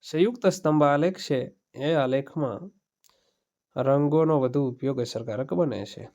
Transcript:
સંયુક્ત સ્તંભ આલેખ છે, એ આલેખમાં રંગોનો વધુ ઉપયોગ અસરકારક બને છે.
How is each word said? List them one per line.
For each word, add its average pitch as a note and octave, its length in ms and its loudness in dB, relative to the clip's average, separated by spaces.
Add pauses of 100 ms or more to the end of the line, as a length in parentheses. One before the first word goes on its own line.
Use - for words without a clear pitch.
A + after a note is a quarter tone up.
સંયુક્ત G3+ 440 0
સ્તંભ D3+ 380 2
આલેખ D3 340 2
છે, - 380 -4 (180)
એ C#3+ 200 -2
આલેખમાં C#3 840 -2 (960)
રંગોનો D3 640 2
વધુ C3 280 0
ઉપયોગ C3 320 -4
અસરકારક A2+ 540 -6
બને C3 300 -2
છે. G#2+ 300 -16